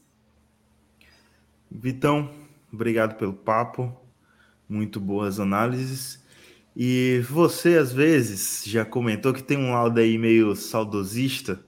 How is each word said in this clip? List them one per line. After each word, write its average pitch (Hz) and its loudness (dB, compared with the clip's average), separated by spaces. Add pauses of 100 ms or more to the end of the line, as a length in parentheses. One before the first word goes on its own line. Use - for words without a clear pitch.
(1700)
Vitão, 131 -2 (420)
obrigado 110 0
pelo 98 -4
papo. 117 -2 (800)
Muito 107 -6
boas 101 -4
análises. 127 -2 (540)
E 127 2
você, 165 4
às 139 4
vezes, 127 2
já 110 0
comentou 120 -2
que 131 -8
tem 143 -2
um 127 -2
lado 117 2
aí 113 4
meio 113 4
saudosista. 104 -4